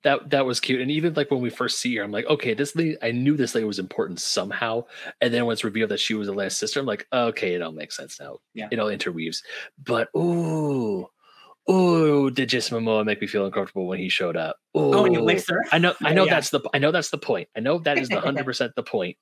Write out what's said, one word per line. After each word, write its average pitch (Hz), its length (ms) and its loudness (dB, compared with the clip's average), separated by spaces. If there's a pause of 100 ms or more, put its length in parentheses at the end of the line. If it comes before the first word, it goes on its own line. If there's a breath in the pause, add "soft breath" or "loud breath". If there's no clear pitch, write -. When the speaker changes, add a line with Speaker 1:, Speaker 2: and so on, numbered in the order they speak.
Speaker 1:
That, 139 280 0
that 139 160 4
was 123 140 -2
cute. 127 220 -2
And 127 80 -2
even, 156 240 0
like, 147 160 0
when 131 120 2
we 120 80 -2
first - 280 -4
see 123 180 -2
her, 104 80 -2
I'm 104 60 -6
like, 104 160 -4
"Okay, 131 280 0
this 139 220 -4
lady," 165 260 0
I 117 80 0
knew 131 260 2
this 127 180 0
lady 113 120 0
was 104 120 -4
important 92 420 -4
somehow. 113 640 -4 (380 loud breath)
And 120 100 2
then 120 140 2
when 117 80 0
it's - 100 -4
revealed 110 260 0
that 101 100 -2
she - 140 -2
was 104 140 -2
Elena's 98 280 -4
sister, - 240 -2
I'm 139 60 -4
like, 104 260 -4
"Okay, 113 420 0
it 87 80 -2
all 80 100 -6
makes 76 240 -12
sense 69 240 -14
now." 71 180 -14 (160)
Speaker 2:
Yeah. 107 160 -10
Speaker 1:
It 120 80 -2
all 107 100 0
interweaves. 85 540 -6 (400 loud breath)
But, 117 340 -2
ooh, 156 920 0 (640 soft breath)
ooh, 160 600 6
did 127 180 -2
Jason 120 360 0
Momoa 110 200 4
make 104 160 0
me 104 60 -2
feel 98 200 0
uncomfortable 95 400 -4
when 90 120 -4
he 92 100 -4
showed 87 280 0
up? - 200 -4 (180)
Speaker 2:
Oh, 139 280 6
when 185 100 6
he 165 60 4
Speaker 1:
Ooh. 156 40 2
Speaker 2:
licks 185 260 2
her? 185 240 0
Speaker 1:
I 156 60 6
know, 175 240 4
I 143 80 2
Speaker 3:
Yeah, 160 40 4
Speaker 1:
know 190 100 8
Speaker 3:
yeah. 175 100 4
Speaker 1:
that's 147 160 0
the, 143 100 2 (140)
I 139 40 2
know 143 120 4
that's 165 200 0
the 160 80 -4
point. 98 380 -2
I 113 40 -4
know 139 200 0
that 147 180 0
is 127 100 -2
the - 120 -2
Speaker 2:
<laughs> - 20 -6
Speaker 1:
hundred 139 220 -2
percent 127 300 -4
the 123 80 -4
point. 95 400 -4